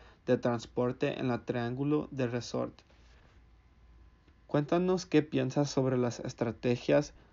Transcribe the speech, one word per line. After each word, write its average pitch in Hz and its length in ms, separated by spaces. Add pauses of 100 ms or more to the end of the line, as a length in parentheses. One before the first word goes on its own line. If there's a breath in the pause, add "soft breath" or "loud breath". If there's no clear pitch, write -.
(260 loud breath)
de 127 120
transporte 123 840
en 131 80
la 117 180
Triángulo 127 680
de 131 160
Resort. 120 460 (1700 soft breath)
Cuéntanos 175 600
qué 151 180
piensas 139 460
sobre 131 280
las 123 220
estrategias 127 920 (200 soft breath)